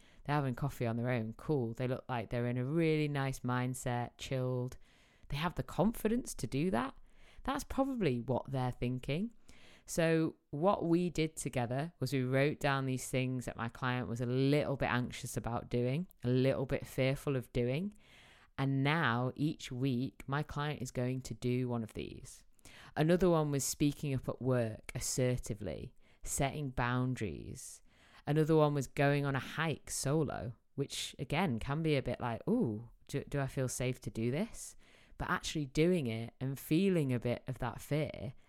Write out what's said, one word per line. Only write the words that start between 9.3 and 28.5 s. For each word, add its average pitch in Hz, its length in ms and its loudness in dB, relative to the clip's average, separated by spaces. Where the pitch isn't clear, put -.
So 165 500 2
what 170 340 2
we 170 260 4
did 156 280 0
together 131 600 -2
was 131 140 -2
we 135 120 2
wrote 135 360 2
down 135 260 0
these 131 220 -2
things 127 380 0
that - 100 -8
my 113 140 -4
client 123 400 -2
was 117 100 -4
a 123 60 -2
little 135 500 4
bit 120 140 0
anxious - 480 -2
about - 320 -4
doing, 127 380 0
a - 20 2
little 131 380 4
bit - 200 -2
fearful 135 520 0
of 117 160 -6
doing. 139 400 0
And 135 260 2
now 131 540 2
each - 340 -2
week, 127 560 -2
my 143 160 0
client 147 380 -4
is 127 100 -6
going 127 300 -2
to - 120 -10
do 123 360 0
one 120 140 -2
of 104 100 -10
these. - 500 -10
Another 175 320 6
one 156 200 4
was 139 140 0
speaking 143 500 0
up 127 140 -2
at - 140 -6
work 120 520 0
assertively, 117 1000 -2
setting 139 480 -2
boundaries. 123 1080 -2
Another 156 320 4